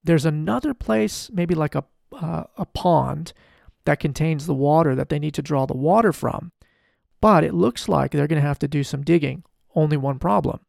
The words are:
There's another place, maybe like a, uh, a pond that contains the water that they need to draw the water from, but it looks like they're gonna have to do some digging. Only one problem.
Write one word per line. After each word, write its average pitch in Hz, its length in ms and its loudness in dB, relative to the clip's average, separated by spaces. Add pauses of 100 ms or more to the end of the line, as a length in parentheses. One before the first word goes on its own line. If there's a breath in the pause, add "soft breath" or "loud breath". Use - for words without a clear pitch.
There's 160 220 4
another 202 480 -2
place, - 580 -2
maybe 175 240 0
like 151 180 -2
a, 143 100 -2 (280)
uh, 160 320 -6 (120)
a 196 100 -6
pond 151 680 0 (520 soft breath)
that 151 140 0
contains 156 480 -2
the 165 80 -2
water 147 400 4
that 135 140 -4
they 147 100 -2
need 151 160 -4
to 147 80 -4
draw 139 240 -2
the 131 100 -6
water 175 360 2
from, - 400 -6 (680)
but 202 220 6
it 165 120 -2
looks 208 340 0
like 139 240 0
they're 147 160 0
gonna 156 120 0
have 143 200 0
to 143 80 -2
do 143 160 -2
some 143 180 -8
digging. 143 400 0 (320)
Only 156 220 2
one 135 220 -4
problem. 185 500 0